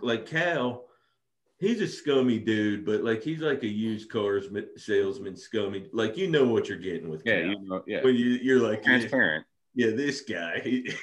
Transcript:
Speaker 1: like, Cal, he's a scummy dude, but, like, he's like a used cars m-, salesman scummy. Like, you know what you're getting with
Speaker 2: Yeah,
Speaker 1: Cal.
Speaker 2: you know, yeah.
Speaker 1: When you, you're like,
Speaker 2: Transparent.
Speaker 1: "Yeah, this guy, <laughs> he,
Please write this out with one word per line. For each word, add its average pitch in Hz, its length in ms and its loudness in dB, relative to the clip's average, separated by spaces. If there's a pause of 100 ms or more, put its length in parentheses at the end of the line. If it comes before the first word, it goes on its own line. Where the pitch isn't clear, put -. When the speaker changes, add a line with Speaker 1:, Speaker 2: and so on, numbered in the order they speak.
Speaker 1:
like, 113 240 -2
Cal, 156 600 -2 (720)
he's 214 220 0
a 170 80 0
scummy 127 500 2
dude, 107 460 0
but, 107 180 0
like, 113 200 0
he's 156 180 -4
like 139 240 0
a - 40 -4
used 107 420 -4
cars 101 360 0
m-, 104 300 -8
salesman 98 600 0
scummy. 98 560 -4
Like, 113 240 0
you 185 140 -2
know 143 160 6
what 110 220 2
you're 95 100 -6
getting 85 300 -6
with 80 160 -8
Speaker 2:
Yeah, 95 160 4
Speaker 1:
Cal. 85 100 0
Speaker 2:
you 98 180 -6
know, 92 180 -4
yeah. 98 180 -2
Speaker 1:
When 131 100 6
you, 120 160 4 (120)
you're 127 180 6
like, 110 240 0
Speaker 2:
Transparent. 113 600 2 (300)
Speaker 1:
"Yeah, 117 160 4
this 139 320 -2
guy, 87 380 -6
<laughs> - 40 -10
he, 127 260 -2 (120)